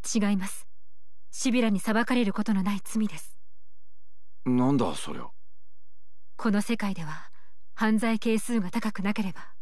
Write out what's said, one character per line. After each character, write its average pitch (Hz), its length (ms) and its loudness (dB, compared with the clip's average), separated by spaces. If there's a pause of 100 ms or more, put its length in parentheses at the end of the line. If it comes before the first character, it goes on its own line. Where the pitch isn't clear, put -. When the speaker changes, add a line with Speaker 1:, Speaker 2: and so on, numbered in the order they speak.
(140)
Speaker 1:
違 208 200 4
い 196 40 2
ま 185 100 -2
す。 - 200 -6 (640)
シ - 200 0
ビ 247 100 4
ラ 226 80 4
に 196 100 2
裁 220 260 2
か 254 100 2
れ 240 80 4
る 196 100 2
こ 214 100 0
と 214 100 2
の 196 100 2
な 202 100 2
い 196 100 -2
罪 220 240 0
で 156 100 -4
す。 - 200 -4 (1080)
Speaker 2:
な 127 260 4
ん 143 60 4
だ、 95 180 2
そ - 180 -4
り 64 60 -4
ゃ。 60 80 -4 (1080)
Speaker 1:
こ 226 160 2
の 202 100 4
世 233 160 0
界 196 160 0
で 170 100 -2
は、 151 280 -4 (420)
犯 220 240 4
罪 226 220 2
係 220 180 2
数 233 220 2
が 180 100 0
高 220 220 0
く - 100 -4
な 202 120 2
け 214 100 0
れ 185 80 0
ば - 300 -4